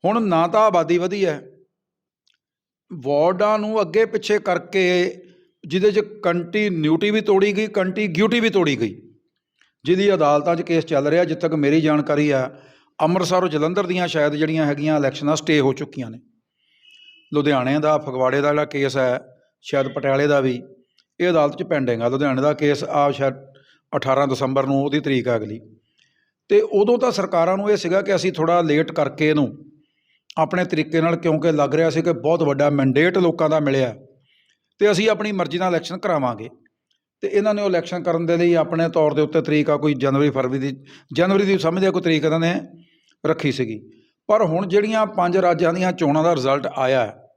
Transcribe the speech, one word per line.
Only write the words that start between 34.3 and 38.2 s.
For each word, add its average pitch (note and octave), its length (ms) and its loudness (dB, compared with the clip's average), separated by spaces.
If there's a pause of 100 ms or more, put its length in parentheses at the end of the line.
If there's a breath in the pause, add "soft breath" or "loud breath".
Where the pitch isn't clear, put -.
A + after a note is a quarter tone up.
ਤੇ G#3 120 4
ਅਸੀਂ G#3 200 2
ਆਪਣੀ G#3 220 -2
ਮਰਜ਼ੀ F3 260 -2
ਨਾਲ F#3 100 0
ਇਲੈਕਸ਼ਨ E3+ 300 -2
ਕਰਾਵਾਂਗੇ। B2 500 -4 (720)
ਤੇ G3 80 -6
ਇਹਨਾਂ G#3 260 0
ਨੇ G#3 80 -4
ਉਹ G3+ 40 -2
ਇਲੈਕਸ਼ਨ F3 360 -4
ਕਰਨ E3 240 -2